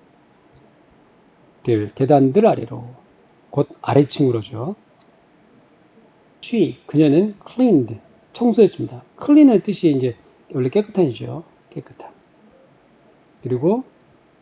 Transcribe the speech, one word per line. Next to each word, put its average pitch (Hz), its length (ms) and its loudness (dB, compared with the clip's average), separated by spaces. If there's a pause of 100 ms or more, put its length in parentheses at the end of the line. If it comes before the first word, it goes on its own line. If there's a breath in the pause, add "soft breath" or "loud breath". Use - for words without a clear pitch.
(1600)
들, 107 300 -2
계단들 139 520 2
아래로, 120 380 -4 (680)
곧 - 180 -4 (120)
아래층으로죠. 127 960 -2 (1700)
she, 165 320 -2 (100)
그녀는 156 480 2 (100)
cleaned, 147 540 0 (340)
청소했습니다. - 720 0 (180)
clean의 285 420 6
뜻이 180 280 -2
이제 127 260 -2 (380)
원래 131 140 -2
깨끗한이죠. 143 720 -4 (280)
깨끗한. - 420 -18 (1300)
그리고 143 400 -4 (600)